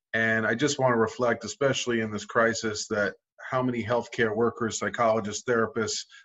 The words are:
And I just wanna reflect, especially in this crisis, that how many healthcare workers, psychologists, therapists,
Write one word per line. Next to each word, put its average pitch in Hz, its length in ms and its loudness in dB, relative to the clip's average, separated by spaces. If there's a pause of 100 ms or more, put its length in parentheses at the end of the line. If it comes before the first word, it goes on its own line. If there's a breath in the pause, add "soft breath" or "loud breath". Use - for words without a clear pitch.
(140)
And 113 320 2
I 113 80 2
just 139 240 0
wanna 127 180 2
reflect, 113 480 0
especially 120 560 0
in 110 100 -4
this 104 140 -8
crisis, 113 640 0
that 104 260 0 (360)
how 131 120 0
many 123 200 -2
healthcare 113 520 0
workers, 113 440 0
psychologists, 110 680 0
therapists, 113 600 0 (180 loud breath)